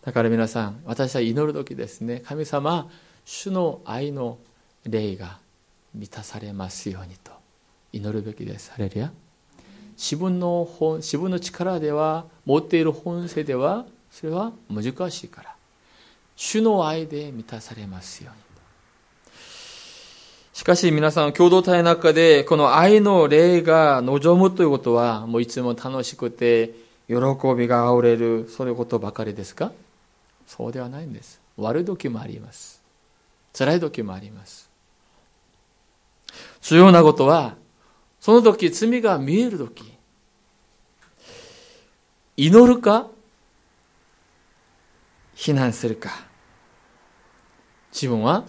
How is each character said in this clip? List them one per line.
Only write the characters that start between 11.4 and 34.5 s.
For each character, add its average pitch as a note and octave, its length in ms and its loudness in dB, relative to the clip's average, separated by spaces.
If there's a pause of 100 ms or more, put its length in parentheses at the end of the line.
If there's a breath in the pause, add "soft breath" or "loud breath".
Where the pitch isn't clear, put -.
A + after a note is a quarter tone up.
力 F3+ 400 -6
で D3+ 100 -4
は、 D#3 360 -4 (180 soft breath)
持 C#3 140 2
っ D#3+ 40 0
て E3+ 180 -2
い D#3+ 40 0
る D#3 80 0
本 F3 380 -8
性 D#3 140 -6
で C#3+ 100 -6
は、 F3+ 320 -2 (240)
そ - 160 -16
れ D#3 60 -8
は G#3 200 -8 (180)
難 A#2+ 400 -8
し - 140 -16
い - 40 -20
か - 140 -20
ら、 - 120 -20 (840 soft breath)
主 - 240 -4
の G#3 260 2
愛 D#3+ 200 -6
で D3 260 -12
満 A2+ 160 -16
た A2 140 -14
さ - 120 -20
れ G#2+ 120 -16
ま F#2 160 -14
す - 220 -20
よ C3 60 -20
う G#2+ 40 -20
に。 A2 80 -20 (2000 loud breath)
し - 120 -16
か F3 120 4
し F3 140 2
皆 D3+ 220 0
さ D#3 140 0
ん、 C#3+ 60 -4
共 F3 160 6
同 F3+ 140 6
体 F3+ 160 2
の E3+ 60 2
中 E3 280 4
で D#3+ 320 6
こ E3 120 0
の C#3+ 200 4
愛 G3+ 240 6
の G3 260 4
霊 E3 360 4
が D#3 400 4
望 C#3+ 360 4
む F#3 160 4
と F#3 80 0
い E3 40 4
う D3 40 4
こ C#3 80 0
と B2 140 -2
は、 A#2 340 0
も A#2 120 -2
う A#2+ 40 0
い A#2+ 40 -4
つ B2 160 -8
も A#2+ 100 -4
楽 C3 320 -8
し - 100 -12
く A#2+ 160 -8
て A#2 440 0 (340 loud breath)
喜 A#2 60 -4 (420)
び A#2+ 120 -2
が A#2+ 200 2
あ B2 60 4
ふ A#2+ 80 2
れ A#2 140 4
る、 A2+ 340 -4
そ C3 160 -10
う - 20 -6
い A#2+ 40 -6
う A#2 40 -8
こ A#2+ 80 -8
と A#2 140 -6
ば G2+ 140 -8
か A2 120 -10
り G#2+ 80 -10
で G2 120 -14
す - 100 -20
か？ F3+ 180 -8 (760)
そ - 200 -14
う A#2 60 -12
で B2+ 80 -12
は B2 100 -12
な C#3 100 -16
い E3 60 -14
ん C3+ 80 -14
で A2 80 -18
す。 - 180 -20 (160)
悪 C3+ 240 -4
い F3 60 -4
時 F3+ 240 -8
も A2+ 100 -8
あ A#2 60 -14
り A2 120 -14
ま G#2+ 140 -20
す。 - 300 -20 (760)
辛 C#3+ 200 0
い F3 40 0
時 D3 220 -8
も G2+ 100 -10
あ F#2 80 -14
り G2 100 -20
ま F#2+ 140 -20
す。 - 240 -20 (1900 loud breath)